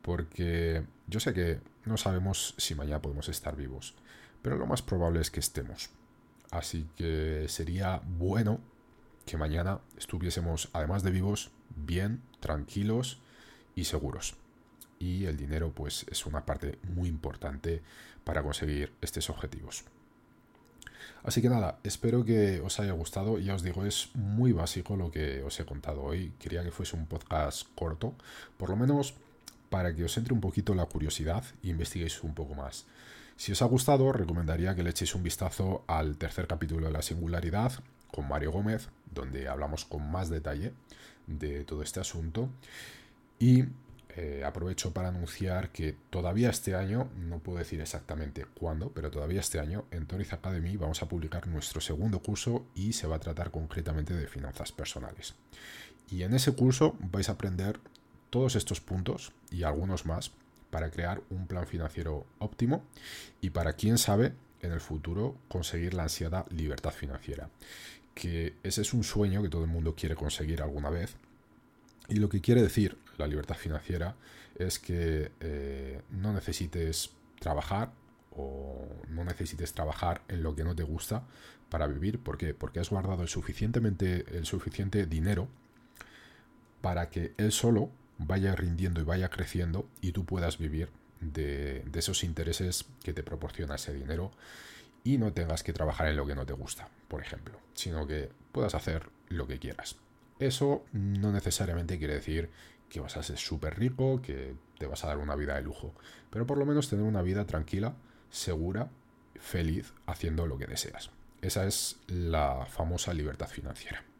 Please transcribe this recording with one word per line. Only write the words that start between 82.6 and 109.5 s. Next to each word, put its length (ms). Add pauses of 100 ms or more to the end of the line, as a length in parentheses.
has 120
guardado 320
el 60
suficientemente, 960 (120)
el 100
suficiente 600
dinero 420 (1300)
para 300
que 280
él 120
solo 400 (320)
vaya 320
rindiendo 460
y 40
vaya 260
creciendo 580 (140)
y 100
tú 140
puedas 320
vivir 320 (300)
de, 640
de 120
esos 240
intereses 640 (180)
que 120
te 80
proporciona 540
ese 180
dinero 360 (720)
y 120
no 160
tengas 300
que 100
trabajar 360
en 80
lo 100
que 80
no 100
te 80
gusta, 380 (180)
por 140
ejemplo, 360 (140)
sino 340
que 240 (220)
puedas 220
hacer 340 (220)
lo 160
que 120
quieras. 380 (420)
Eso 540
no 400
necesariamente 640
quiere 140
decir 380 (400)
que 100
vas 160
a 60
ser 160
súper 400
rico, 420
que 340 (240)
te 80
vas 180
a 20
dar 100
una 180
vida 200
de 80
lujo, 320 (360)
pero 160
por 120
lo 80
menos 240
tener 160
una 160
vida 240
tranquila, 480 (360)
segura, 600 (480)
feliz, 560 (120)